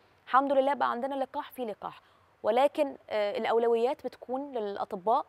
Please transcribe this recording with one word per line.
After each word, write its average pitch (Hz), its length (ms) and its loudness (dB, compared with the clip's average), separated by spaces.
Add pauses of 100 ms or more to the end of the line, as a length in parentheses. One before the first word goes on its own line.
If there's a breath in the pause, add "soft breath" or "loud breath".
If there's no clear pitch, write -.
(260 soft breath)
الحمد 269 260 4
لله 269 220 4
بقى 254 180 2
عندنا 247 240 -4
لقاح 277 360 -6
في 254 140 -8
لقاح، 190 360 -10 (420 soft breath)
ولكن، 269 520 2 (140)
آه، 208 280 -2
الأولويات 233 680 2
بتكون 262 500 -8
للأطباء، 208 720 -2